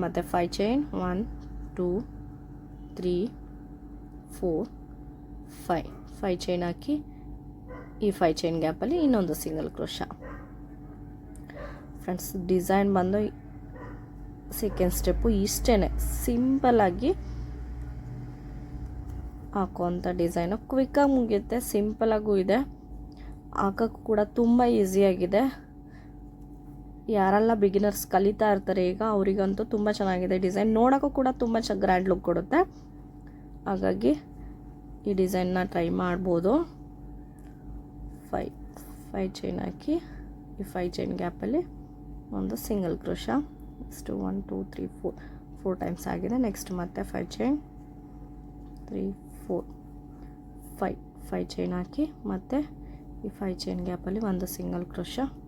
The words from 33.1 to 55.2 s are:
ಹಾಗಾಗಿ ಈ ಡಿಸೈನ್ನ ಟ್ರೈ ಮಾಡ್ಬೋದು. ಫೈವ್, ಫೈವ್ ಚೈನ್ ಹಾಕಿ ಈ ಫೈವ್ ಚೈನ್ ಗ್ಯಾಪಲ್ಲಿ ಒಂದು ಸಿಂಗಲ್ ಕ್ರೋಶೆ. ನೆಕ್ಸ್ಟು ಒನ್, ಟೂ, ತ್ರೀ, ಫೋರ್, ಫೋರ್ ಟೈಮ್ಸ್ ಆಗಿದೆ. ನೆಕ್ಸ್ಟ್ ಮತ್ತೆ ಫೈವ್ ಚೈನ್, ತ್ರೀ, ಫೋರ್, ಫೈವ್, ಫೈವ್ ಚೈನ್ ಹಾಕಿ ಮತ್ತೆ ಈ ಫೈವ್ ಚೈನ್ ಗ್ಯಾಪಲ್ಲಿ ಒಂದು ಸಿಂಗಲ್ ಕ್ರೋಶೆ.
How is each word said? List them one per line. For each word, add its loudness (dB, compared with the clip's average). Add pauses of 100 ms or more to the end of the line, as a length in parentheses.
ಹಾಗಾಗಿ 4 (960)
ಈ 4
ಡಿಸೈನ್ನ 2 (100)
ಟ್ರೈ 2 (160)
ಮಾಡ್ಬೋದು. 4 (1800)
ಫೈವ್, -2 (600)
ಫೈವ್ -2 (100)
ಚೈನ್ -2
ಹಾಕಿ -2 (640)
ಈ -8
ಫೈವ್ -2
ಚೈನ್ -2
ಗ್ಯಾಪಲ್ಲಿ 0 (760)
ಒಂದು -2 (120)
ಸಿಂಗಲ್ 0
ಕ್ರೋಶೆ. -2 (440)
ನೆಕ್ಸ್ಟು -10 (160)
ಒನ್, -2 (100)
ಟೂ, -6 (160)
ತ್ರೀ, -6 (160)
ಫೋರ್, -4 (420)
ಫೋರ್ -2
ಟೈಮ್ಸ್ -4
ಆಗಿದೆ. -2 (100)
ನೆಕ್ಸ್ಟ್ -4
ಮತ್ತೆ -6 (100)
ಫೈವ್ -4
ಚೈನ್, 2 (1300)
ತ್ರೀ, -4 (400)
ಫೋರ್, -2 (1120)
ಫೈವ್, -2 (300)
ಫೈವ್ -2
ಚೈನ್ -2
ಹಾಕಿ -2 (260)
ಮತ್ತೆ -2 (680)
ಈ -6 (100)
ಫೈವ್ -4
ಚೈನ್ -4
ಗ್ಯಾಪಲ್ಲಿ -4 (100)
ಒಂದು 0
ಸಿಂಗಲ್ -4
ಕ್ರೋಶೆ. -4 (240)